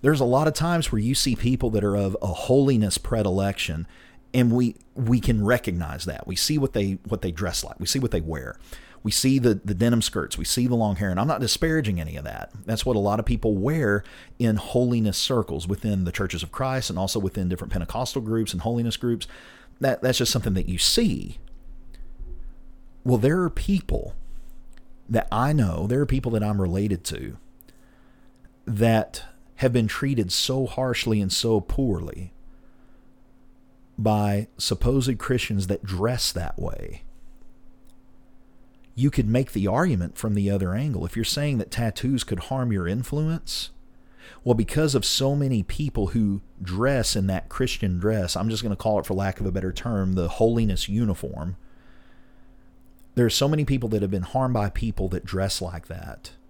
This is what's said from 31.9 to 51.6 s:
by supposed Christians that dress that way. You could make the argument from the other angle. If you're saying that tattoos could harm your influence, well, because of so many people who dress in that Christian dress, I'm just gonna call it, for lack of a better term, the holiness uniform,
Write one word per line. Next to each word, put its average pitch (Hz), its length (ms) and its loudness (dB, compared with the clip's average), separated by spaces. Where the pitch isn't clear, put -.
by 104 580 2
supposed 123 640 0
Christians 110 480 0
that 98 180 -2
dress 101 480 0
that - 260 -4
way. - 440 -8
You 135 140 4
could 123 180 0
make 120 240 2
the 101 140 0
argument 113 500 2
from 110 180 -2
the 101 160 2
other 95 220 0
angle. 110 320 -2
If 85 120 -6
you're 113 80 -2
saying 143 340 0
that - 140 -4
tattoos 120 500 0
could 92 180 -4
harm 127 320 -2
your 92 140 0
influence, 147 840 -2
well, 123 100 6
because 139 400 2
of 120 100 4
so 135 300 2
many 131 300 2
people 117 440 -2
who 101 340 2
dress 110 540 0
in 95 100 2
that 95 220 0
Christian 101 500 -2
dress, 101 380 0
I'm 104 120 -2
just 107 140 -2
gonna 104 140 -2
call 104 240 0
it, - 60 -6
for 98 80 -2
lack 95 260 -2
of - 60 -2
a 92 60 0
better 92 200 -2
term, 98 400 -2
the 92 160 0
holiness 113 600 2
uniform, 95 680 -2